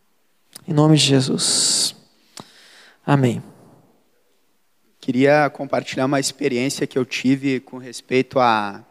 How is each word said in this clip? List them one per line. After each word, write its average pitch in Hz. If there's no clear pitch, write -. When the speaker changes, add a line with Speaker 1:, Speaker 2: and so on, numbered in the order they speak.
Speaker 1:
Em -
nome 151
de 139
Jesus. -
Amém. 135
Speaker 2:
Queria 139
compartilhar 135
uma 139
experiência 135
que -
eu 127
tive 131
com -
respeito 127
à 110